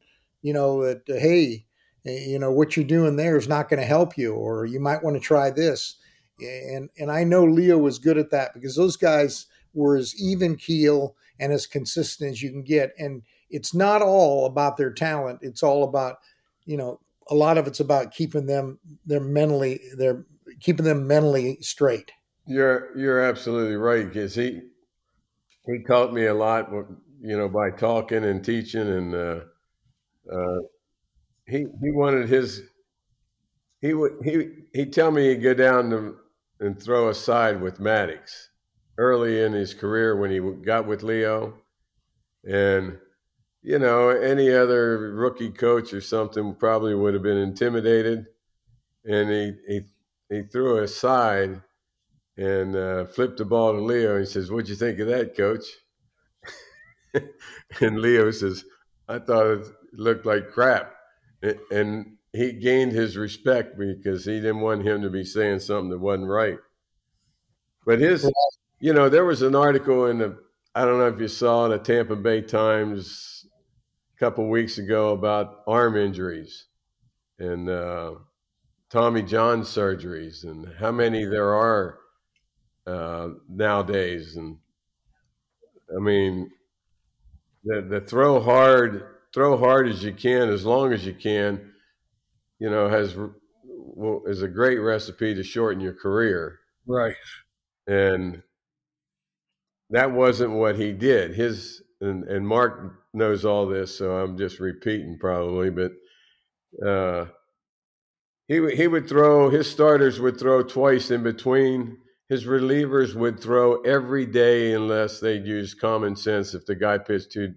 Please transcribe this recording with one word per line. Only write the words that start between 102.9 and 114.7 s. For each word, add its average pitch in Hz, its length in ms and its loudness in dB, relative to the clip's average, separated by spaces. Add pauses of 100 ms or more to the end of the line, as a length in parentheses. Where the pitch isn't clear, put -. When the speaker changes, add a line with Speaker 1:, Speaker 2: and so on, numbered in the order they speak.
Speaker 2:
knows 107 320 0
all 101 220 0
this, 95 280 -4
so 92 220 -4
I'm 92 200 -6
just 92 220 -6
repeating 90 600 -6
probably, 90 500 -2
but, 92 220 -4 (920)
uh, 92 400 -2 (1200)
he 147 100 0
w-, 156 180 0
he 165 120 4
would 160 200 0
throw, 147 420 6
his 147 200 2
starters 143 500 4
would 123 200 0
throw 127 240 4
twice 127 480 2
in 120 120 0
between. 127 720 0 (320)
His 123 160 -4
relievers 135 720 0
would 117 240 -2
throw 120 420 2
every 131 440 0
day 117 480 4